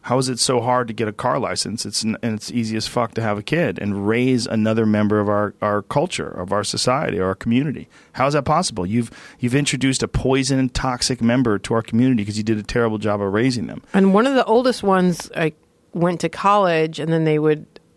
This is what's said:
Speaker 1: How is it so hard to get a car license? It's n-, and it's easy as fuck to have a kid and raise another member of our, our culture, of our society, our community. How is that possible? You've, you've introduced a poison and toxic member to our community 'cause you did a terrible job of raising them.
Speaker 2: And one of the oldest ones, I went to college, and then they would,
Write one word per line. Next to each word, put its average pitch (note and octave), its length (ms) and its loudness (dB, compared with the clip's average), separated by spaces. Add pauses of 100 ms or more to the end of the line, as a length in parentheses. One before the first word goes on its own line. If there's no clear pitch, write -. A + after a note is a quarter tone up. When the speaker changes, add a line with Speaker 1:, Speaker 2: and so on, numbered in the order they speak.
Speaker 1:
How B2 140 0
is C3 100 0
it B2 100 -4
so B2+ 220 0
hard B2 300 0
to A2+ 40 -8
get A2 140 -4
a G#2+ 60 -6
car C3+ 260 -2
license? G2 460 -4
It's G#2 180 -6
n-, A2 180 -2
and A2+ 140 -2
it's - 160 -10
easy A2+ 240 -2
as A2 120 -4
fuck A#2 260 -2
to A2+ 80 -4
have G#2 160 -2
a G#2 40 -6
kid D3+ 380 -2
and G2 260 -2
raise A#2+ 400 2
another A2 400 0
member G#2+ 360 2
of G#2 80 0
our, G#2 320 0
our G#2 200 0
culture, - 460 -4
of F#2 240 -10
our G#2 140 0
society, B2 560 -2
our F#2+ 140 0
community. A#2 520 -2 (260)
How C3 140 0
is C#3+ 60 0
that C#3+ 100 0
possible? D3+ 420 0
You've, A2+ 240 0 (300)
you've B2 160 0
introduced C3+ 480 0
a G#2 60 -2
poison C3 500 2
and C3 140 0
toxic B2+ 480 -2
member A#2 380 2
to - 140 -4
our A2+ 80 2
community A#2 440 2
'cause G#2 120 -6
you G#2+ 60 -2
did A2 140 0
a G#2 60 -6
terrible A2+ 340 0
job G#2 240 -2
of G2 100 0
raising A2+ 360 0
them. - 140 -12 (120)
Speaker 2:
And G3 200 6
one A3 140 4
of C#4 80 2
the B3 80 4
oldest A#3+ 400 2
ones, F#3 520 0
I D#3+ 180 -2 (400)
went E3+ 260 0
to E3 100 -2
college, E3+ 680 2
and E3 140 -2
then D#3+ 100 2
they D3+ 160 2
would, D3+ 260 2 (320)